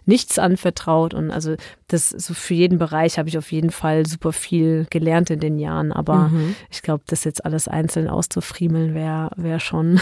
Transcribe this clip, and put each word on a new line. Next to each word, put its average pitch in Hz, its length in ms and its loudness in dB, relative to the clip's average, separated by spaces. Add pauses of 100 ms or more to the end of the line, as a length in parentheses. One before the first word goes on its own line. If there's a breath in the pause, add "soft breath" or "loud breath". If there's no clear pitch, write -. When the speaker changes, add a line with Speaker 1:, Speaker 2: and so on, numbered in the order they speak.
Speaker 1:
nichts - 340 4
anvertraut. 170 760 2
Und 156 180 -4
also 156 240 -4 (320 loud breath)
das - 220 2
so - 240 -8
für - 220 -4
jeden 175 220 6
Bereich 160 420 2
hab 156 80 -2
ich 165 100 -4
auf 151 140 -6
jeden 160 200 0
Fall 156 340 2
super 160 280 -4
viel 160 560 2
gelernt 165 400 2
in 151 100 -2
den 151 200 -2
Jahren. 156 340 -2
Aber 156 360 2
Speaker 2:
Mhm. 160 260 0 (140 loud breath)
Speaker 1:
ich - 120 -14
glaub, 151 240 -4
das - 180 -4
jetzt - 220 -4
alles 156 220 -2
einzeln 160 420 -2
auszufriemeln, 160 840 -2
wär, 160 440 -4
wär 165 220 -2
schon, 165 420 2